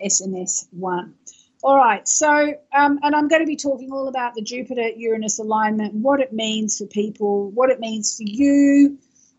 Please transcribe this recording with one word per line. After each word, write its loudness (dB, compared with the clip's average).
S -2
M -8
S -6
one. -6
All 4
right. 4
So, 2
um, 4
and 2
I'm 2
gonna 4
be -4
talking -6
all -6
about -6
the -10
Jupiter-Uranus -4
alignment, -2
what 2
it -2
means -4
for -8
people, -2
what 2
it 0
means -6
for -14
you, 4